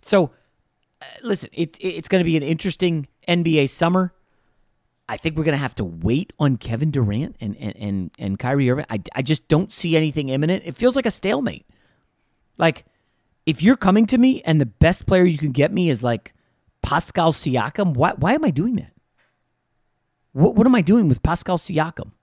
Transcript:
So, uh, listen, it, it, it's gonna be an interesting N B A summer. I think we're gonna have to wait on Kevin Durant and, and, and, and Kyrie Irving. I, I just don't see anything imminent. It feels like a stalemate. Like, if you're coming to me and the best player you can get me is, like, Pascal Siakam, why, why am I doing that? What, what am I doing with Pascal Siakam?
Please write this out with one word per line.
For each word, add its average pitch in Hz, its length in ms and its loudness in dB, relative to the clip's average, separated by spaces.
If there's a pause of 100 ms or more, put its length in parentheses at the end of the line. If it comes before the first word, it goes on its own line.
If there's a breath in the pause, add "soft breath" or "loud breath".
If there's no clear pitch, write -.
So, 185 300 2 (680)
uh, 135 60 -20 (160)
listen, 220 320 -6
it, 165 240 -8
it, 185 100 -8
it's 165 200 -10
gonna 180 160 2
be 165 120 0
an 151 60 0
interesting 160 680 -2 (180)
N 175 160 2
B 160 160 2
A 139 80 2
summer. 175 460 0 (960)
I 113 80 -8
think 156 220 -6
we're 160 60 -2
gonna 147 120 0
have 139 200 -6
to 104 80 -4
wait 90 540 -4
on 135 200 2
Kevin 127 320 -4
Durant 123 500 -2
and, 104 160 -8
and, - 200 -10
and, 98 420 -6
and 98 200 -6
Kyrie 131 320 0
Irving. 135 200 -2
I, 110 100 -6 (140)
I 135 80 -4
just 143 260 -2
don't 165 240 2
see 160 240 -2
anything 151 320 0
imminent. 151 380 -2
It 160 100 -12
feels 240 180 2
like 262 120 -2
a 220 40 0
stalemate. 220 540 -4 (920)
Like, - 260 -2 (600)
if 147 160 -2
you're 220 140 6
coming 202 280 4
to 240 140 0
me 262 240 4
and 156 180 2
the 135 60 2
best - 400 2
player 185 180 4
you 165 140 2
can 147 140 -2
get 139 200 2
me 202 160 0
is, 117 140 -2
like, 120 320 -4 (480)
Pascal 165 500 0
Siakam, 139 640 -2
why, 135 180 0
why 170 220 0
am 151 100 -2
I 247 60 2
doing 180 240 -2
that? - 180 -8 (1400)
What, 160 220 4
what 226 120 6
am 254 80 6
I 220 80 4
doing 190 260 4
with 131 140 0
Pascal 170 340 -2
Siakam? 160 540 -6 (120)